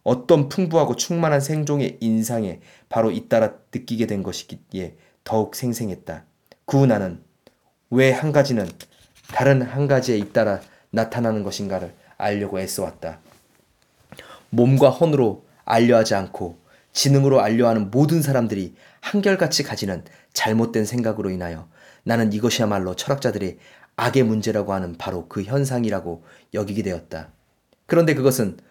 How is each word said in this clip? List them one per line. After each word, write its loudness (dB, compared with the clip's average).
어떤 2
풍부하고 0
충만한 0
생종의 -2
인상에 -2
바로 0
잇따라 0
느끼게 -4
된 -4
것이기에 -12
더욱 -2
생생했다. -8
그 0
후 6
나는 0
왜 6
한 0
가지는 2
다른 2
한 -4
가지에 2
잇따라 0
나타나는 -2
것인가를 -6
알려고 -4
애써왔다. -8
몸과 6
혼으로 2
알려하지 4
않고 -6
지능으로 4
알려하는 2
모든 2
사람들이 -2
한결같이 0
가지는 -6
잘못된 0
생각으로 -4
인하여 -8
나는 0
이것이야말로 0
철학자들이 -4
악의 2
문제라고 -2
하는 -4
바로 -8
그 -6
현상이라고 -4
여기게 -4
되었다. -8
그런데 4
그것은 0